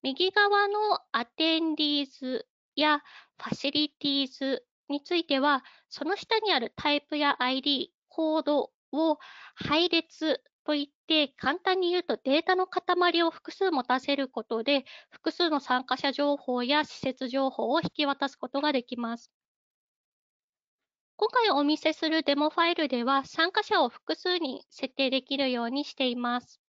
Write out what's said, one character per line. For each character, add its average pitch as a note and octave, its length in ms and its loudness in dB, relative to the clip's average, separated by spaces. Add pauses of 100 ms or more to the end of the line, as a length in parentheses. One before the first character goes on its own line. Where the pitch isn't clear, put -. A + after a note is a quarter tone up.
右 C4+ 280 -2
側 G4+ 360 4
の G#4 320 0 (120)
ア A#3 140 -2
テ D#4+ 340 0
ン D#4+ 160 0
デ D#4 80 -2
ィ D4 200 2
ー C4+ 60 -6
ズ B3+ 380 -8 (280)
や D4 280 2 (340)
フ - 140 -8
ァ G#3+ 40 -2
シ C#4+ 160 -4
リ D4 180 0
テ - 180 -8
ィ C#4 160 0
ー C4 80 -6
ズ C4+ 340 -4 (240)
に C#4+ 140 -4
つ F4 120 -2
い E4 100 0
て C4+ 140 2
は、 C#4 240 2 (260)
そ - 160 -10
の F4+ 100 0
下 A4+ 240 0
に G#4 140 2
あ C4+ 60 4
る A3+ 160 -6
タ D4 180 0
イ C#4+ 80 2
プ - 160 -8
や C#4+ 220 2
ア B3+ 120 0
イ C4 100 -2
デ C#4+ 80 -2
ィ C#4 140 2
ー、 - 40 -8 (220)
コ D#4+ 300 0
ー D4+ 40 -4
ド D4 280 0 (200)
を D4+ 280 0 (340)
配 E4 360 0
列 D#4+ 520 -2 (240)
と D4+ 80 0
い C#4+ 180 -4
っ - 140 -20
て、 D4+ 320 2
簡 C#4+ 220 -2
単 F#4+ 200 0
に F4 120 2
言 F4+ 80 2
う F4 40 -6
と - 200 -4
デ C#4 160 2
ー E4 40 -4
タ F#4 120 2
の F#4 100 2
塊 F4 560 2
を E4 80 4
複 - 220 -12
数 F#4+ 180 0
持 C#4 140 0
た B3+ 160 0
せ C#4 160 -2
る C#4 120 -4
こ A3+ 160 -6
と A3+ 200 -4
で、 C4+ 220 2 (260)
複 - 200 -6
数 E4+ 200 0
の C#4+ 80 2
参 B3+ 260 0
加 B3+ 120 -2
者 C#4 140 -2
情 C#4+ 240 0
報 B3 280 -4
や D4 200 2
施 - 160 -10
設 C4 300 -4
情 C4+ 220 0
報 A#3+ 180 -4
を D4+ 120 2
引 - 120 -2
き D4 140 -2
渡 C#4 200 -2
す - 100 -8
こ B3+ 120 -10
と C#4 100 -4
が D4+ 120 0
で C4 120 0
き B3 140 -10
ま A#3 220 -6
す。 - 120 -20 (1800)
今 A4 140 -2
回 A4+ 220 2
お C#4+ 120 2
見 D4+ 140 2
せ D#4 160 0
す D#4+ 160 -2
る D#4+ 140 0
デ C#4+ 120 0
モ D4+ 140 0
フ E4 100 -4
ァ E4+ 120 4
イ E4+ 40 0
ル D#4 120 0
で A#3+ 160 -2
は、 C4+ 220 2
参 E4 260 0
加 A4 100 0
者 G4 220 2
を A#3+ 60 2
複 - 260 -8
数 F4+ 240 -2
に C4+ 320 -6
設 - 240 -8
定 C4 160 0
で C4 100 0
き C4+ 160 -6
る C4+ 140 0
よ A#3+ 140 -2
う A#3 40 -4
に C#4 160 -4
し - 100 -16
て C4 120 0
い A#3+ 80 -2
ま A#3+ 260 -4
す。 - 280 -20